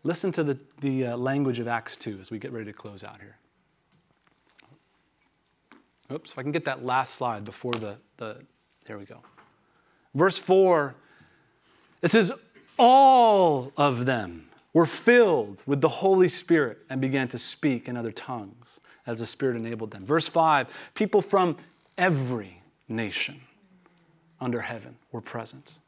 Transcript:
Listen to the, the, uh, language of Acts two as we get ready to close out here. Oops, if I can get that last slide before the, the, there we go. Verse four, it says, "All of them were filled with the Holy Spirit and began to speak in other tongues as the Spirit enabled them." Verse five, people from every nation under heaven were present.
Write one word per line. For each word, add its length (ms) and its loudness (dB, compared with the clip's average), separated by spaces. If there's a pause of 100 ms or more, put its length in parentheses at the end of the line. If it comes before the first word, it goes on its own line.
Listen 280 -4
to 100 -2
the, 160 -2 (220)
the, 260 -2
uh, 100 -4
language 440 -2
of 80 -6
Acts 280 -6
two 240 -10
as 80 -20
we 100 -10
get 120 -12
ready 160 -10
to 60 -14
close 320 -18
out 160 -20
here. 160 -20 (2750)
Oops, 220 -12
if 40 -16
I 60 -10
can 80 -6
get 140 -4
that 200 -8
last 300 -2
slide 300 -6
before 300 -10
the, 220 -10 (200)
the, 220 -14 (460)
there 140 -16
we 60 -18
go. 140 -20 (1000)
Verse 200 2
four, 600 4 (1040)
it 80 2
says, 220 4 (460)
"All 960 6
of 280 2
them 440 -4 (240)
were 140 4
filled 800 2
with 140 0
the 80 4
Holy 400 4
Spirit 500 0 (120)
and 100 -4
began 280 -2
to 100 -10
speak 500 -4
in 80 -8
other 140 -6
tongues 680 -14 (260)
as 140 -8
the 60 -6
Spirit 300 -4
enabled 360 -8
them." 120 -16
Verse 220 0
five, 420 2 (260)
people 280 0
from 340 0 (400)
every 640 -2 (280)
nation 520 -8 (1000)
under 200 -4
heaven 360 -12 (160)
were 100 -12
present. 640 -14